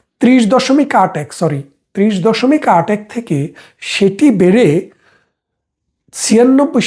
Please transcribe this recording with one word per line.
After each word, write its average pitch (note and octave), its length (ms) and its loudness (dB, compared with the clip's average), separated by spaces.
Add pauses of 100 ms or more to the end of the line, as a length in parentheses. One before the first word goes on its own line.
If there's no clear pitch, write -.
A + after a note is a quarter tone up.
(200)
ত্রিশ B3+ 220 4 (120)
দশমিক C4+ 420 0
আট F#3+ 220 0
এক, D3+ 120 -10 (100)
সরি, D3 220 -4 (320)
ত্রিশ G#3 220 0 (100)
দশমিক B3+ 420 0
আট F3 280 2
এক G#3 60 -6 (120)
থেকে A3+ 240 -6 (540)
সেটি G3+ 360 0 (140)
বেড়ে F#3 260 4 (1500)
ছিয়ানব্বই B3+ 680 2